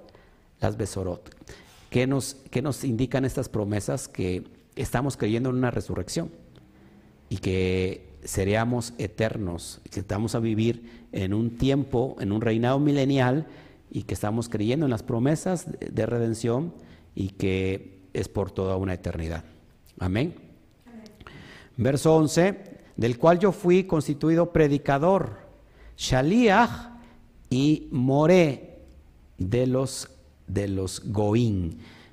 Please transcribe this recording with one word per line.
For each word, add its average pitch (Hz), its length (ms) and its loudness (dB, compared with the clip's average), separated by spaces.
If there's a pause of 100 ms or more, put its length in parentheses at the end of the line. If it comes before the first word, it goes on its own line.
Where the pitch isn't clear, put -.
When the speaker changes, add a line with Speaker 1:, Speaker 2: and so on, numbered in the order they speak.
(600)
Speaker 1:
las 104 180 -2
Besorot. 95 580 -6 (540)
¿Qué 123 180 2
nos, 135 280 -2 (140)
qué 123 120 -2
nos 139 220 -4
indican 127 420 0
estas 127 220 -2
promesas? 104 600 -2
Que 90 360 -4 (320)
estamos 127 420 -4
creyendo 117 320 0
en 127 80 -2
una 127 140 0
resurrección 117 600 -6 (960)
y 98 80 -6
que 92 720 -2 (140)
seríamos 113 720 -2
eternos, 110 840 -6 (100)
que - 80 -8
estamos 104 360 -4
a 117 40 0
vivir 113 720 -2
en 95 220 -2
un 117 240 -2
tiempo, 135 640 0
en 98 120 -2
un 110 100 0
reinado 117 380 2
milenial 139 680 2 (440)
y - 120 -6
que - 100 -6
estamos 113 360 -2
creyendo 120 360 0
en 131 60 2
las 110 120 -2
promesas 147 760 0
de, 50 100 -10
de 110 160 -2
redención 117 680 -2 (400)
y 95 160 -4
que 95 720 -2 (140)
es 104 140 -4
por 95 240 -4
toda 95 260 -2
una 95 160 -2
eternidad. 82 500 -6 (560)
Amén. 104 360 -2 (500)
Speaker 2:
Amén. 226 180 -20 (760)
Speaker 1:
Verso 143 380 4
once, 165 420 4 (380)
del 120 220 0
cual 165 220 6
yo 190 120 4
fui 180 340 4
constituido 160 680 2
predicador, 147 840 2 (600)
shaliach 208 960 4 (580)
y 139 420 2
moré 147 880 4 (580)
de 120 300 0
los, 127 420 -2 (380)
de 101 200 -2
los 95 340 -4 (100)
goín. 104 680 0 (340)